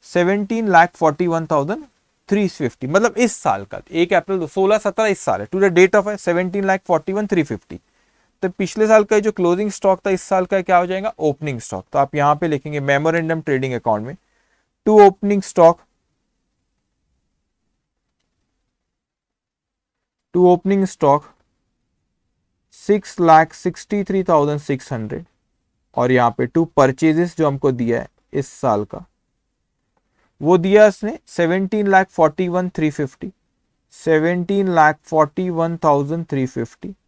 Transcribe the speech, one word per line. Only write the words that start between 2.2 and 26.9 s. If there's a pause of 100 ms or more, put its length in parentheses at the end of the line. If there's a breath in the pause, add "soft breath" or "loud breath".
three
fifty,
मतलब
इस
साल
का, (120)
एक
अप्रैल
दो,
सोलह
सत्रह
इस
साल
है,
to
the
date
of
fire
seventeen
lakh
forty-one
three
fifty। (640)
तो
पिछले
साल
का
जो
क्लोजिंग
स्टॉक
था
इस
साल
का
क्या
हो
जाएगा?
ओपनिंग
स्टॉक।
तो
आप
यहाँ
पे
लिखेंगे
मेमोरेंडम
ट्रेडिंग
अकाउंट
में (680)
to
opening
stock, (4000)
to
opening (120)
stock (1500)
सिक्स
लाख
सिक्सटी
थ्री
थाउजेंड
सिक्स
हंड्रेड (720)
और
यहाँ
पे
to (120)
purchases